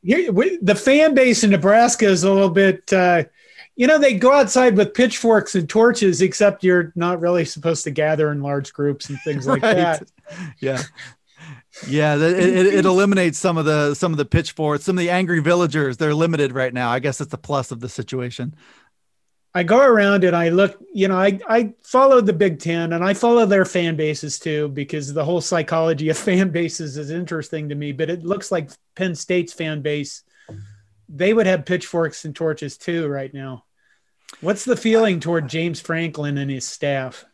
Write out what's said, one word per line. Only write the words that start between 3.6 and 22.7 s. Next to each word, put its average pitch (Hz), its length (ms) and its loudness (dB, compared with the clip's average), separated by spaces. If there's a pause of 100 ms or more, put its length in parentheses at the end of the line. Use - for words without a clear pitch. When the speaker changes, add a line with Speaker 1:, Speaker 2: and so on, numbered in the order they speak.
Speaker 1:
you 240 100 2
know, 302 140 4
they 269 160 4
go 240 160 4
outside 254 440 4
with 208 200 2
pitchforks 226 580 2
and 170 160 -2
torches, 214 540 2
except 196 400 0
you're 175 320 2
not 175 260 -2
really 175 240 0
supposed 156 380 -6
to 151 80 -6
gather 151 400 0
in 143 100 -6
large 139 320 -6
groups 143 380 -4
and 143 100 -10
things 143 240 -6
like - 160 0
Speaker 2:
<laughs> - 0 -
Right. 220 140 2
Speaker 1:
that. 170 360 -2 (480)
Speaker 2:
Yeah. 131 220 -4 (1040)
Yeah, 151 280 2
the, 160 200 2
it, 185 140 4
it, 185 240 4
it 190 120 2
eliminates 185 520 2
some 170 220 0
of 151 60 -2
the, 147 280 2
some 170 180 -2
of 156 60 -2
the 143 80 -2
pitchforks, 151 600 -2
some 180 120 -2
of 180 60 -2
the 175 80 -2
angry 180 280 0
villagers. 151 580 0
They're 151 180 0
limited 156 360 0
right 127 220 -4
now. 123 160 -2
I 120 80 0
guess 135 240 -4
it's - 140 -10
a - 20 -18
plus 135 320 -6
of 120 100 -10
the 123 80 -12
situation. 123 680 -10 (1000)
Speaker 1:
I 180 100 -2
go 214 180 4
around 202 420 4
and 180 100 2
I 170 140 0
look, 185 340 0 (120)
you 190 160 0
know, 190 80 0
I, 196 280 2
I 226 280 0 (100)
follow 262 380 4
the 208 100 2
Big 170 280 0
Ten 165 340 -4